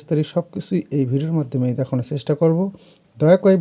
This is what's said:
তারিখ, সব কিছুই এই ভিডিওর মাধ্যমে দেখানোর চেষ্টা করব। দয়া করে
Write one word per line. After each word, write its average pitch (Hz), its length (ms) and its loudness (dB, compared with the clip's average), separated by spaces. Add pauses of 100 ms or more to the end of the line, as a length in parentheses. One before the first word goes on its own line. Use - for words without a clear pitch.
তারিখ, 151 260 0
সব 170 180 -2
কিছুই 185 280 -4 (160)
এই 139 140 0
ভিডিওর 147 280 -2
মাধ্যমে 127 280 -2 (140)
দেখানোর 127 320 -4
চেষ্টা 151 280 -4
করব। 165 180 2 (580)
দয়া 170 260 6
করে 196 180 6